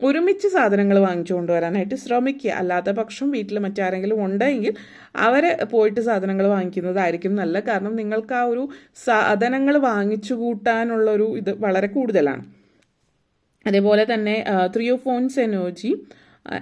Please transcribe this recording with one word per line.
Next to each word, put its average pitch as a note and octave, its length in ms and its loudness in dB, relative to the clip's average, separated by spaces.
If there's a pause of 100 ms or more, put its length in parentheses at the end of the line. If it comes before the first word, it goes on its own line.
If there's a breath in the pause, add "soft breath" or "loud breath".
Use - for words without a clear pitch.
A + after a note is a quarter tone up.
ഒരുമിച്ച് F4 440 2
സാധനങ്ങൾ G3+ 520 4
വാങ്ങിച്ചു F3+ 340 0
കൊണ്ടുവരാനായിട്ട് F3 640 0
ശ്രമിക്കുക. B3+ 560 -2
അല്ലാത്ത F3+ 400 -2
പക്ഷം A3+ 400 -4
വീട്ടിൽ G#3 280 -4
മറ്റാരെങ്കിലും G3 640 -2
ഉണ്ടെങ്കിൽ G#3+ 480 0 (420 loud breath)
അവരെ C#4 560 2
പോയിട്ട് A3 300 2
സാധനങ്ങൾ G3 460 0
വാങ്ങിക്കുന്നതായിരിക്കും F#3 880 0
നല്ലത്. F#3 280 -2
കാരണം G#3 320 -2
നിങ്ങൾക്ക് A3 380 -4
ആ B3 100 0
ഒരു B3 260 -2 (360 loud breath)
സാധനങ്ങൾ B3 720 2
വാങ്ങിച്ചു G#3+ 560 0
കൂട്ടാനുള്ളൊരു A3+ 1040 0
ഇത് G3+ 140 -4 (140)
വളരെ F#3+ 220 2
കൂടുതലാണ്. F#3+ 580 0 (1200 soft breath)
അതേപോലെ G#3 460 4
തന്നെ, G#3+ 340 -2
ആ, F#3 200 2
Three A3+ 280 -2
of B3 40 -2 (100)
Wands B3+ 260 0 (120)
energy, F#3+ 520 -2 (640 loud breath)